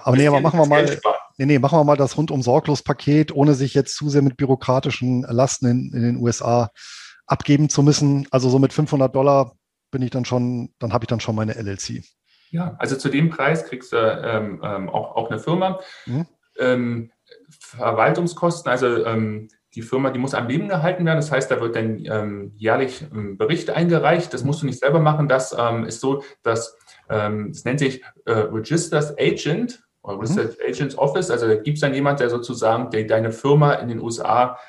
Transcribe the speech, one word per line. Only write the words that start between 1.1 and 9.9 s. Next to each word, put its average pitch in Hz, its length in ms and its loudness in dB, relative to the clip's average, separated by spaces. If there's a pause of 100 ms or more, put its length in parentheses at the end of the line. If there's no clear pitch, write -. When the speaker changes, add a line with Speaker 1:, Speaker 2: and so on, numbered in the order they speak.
Speaker 1:
nee, 135 100 -2
nee, 147 140 4
machen 143 180 4
wir 151 60 6
mal 147 120 6
das 135 200 0
rundum 151 260 0
sorglos 135 400 2
Paket, 147 500 2
ohne 143 220 4
sich 131 200 -2
jetzt 139 200 0
zu 147 140 -6
sehr 143 140 4
mit 135 140 2
bürokratischen 127 840 0
Lasten 127 460 0
in, 127 260 0
in 120 100 -2
den 120 140 0
U 120 120 0
S 117 120 -2
A 117 300 0 (560)
abgeben 147 420 2
zu 143 140 2
müssen. 143 480 4
Also 131 180 2
so 127 100 4
mit 135 140 4
fünfhundert 139 420 0
Dollar 139 380 4 (380)